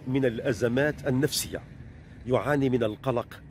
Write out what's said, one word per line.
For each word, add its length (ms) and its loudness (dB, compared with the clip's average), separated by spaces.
من 180 2
الأزمات 800 2
النفسية، 540 0
يعاني 420 4
من 140 2
القلق، 680 -2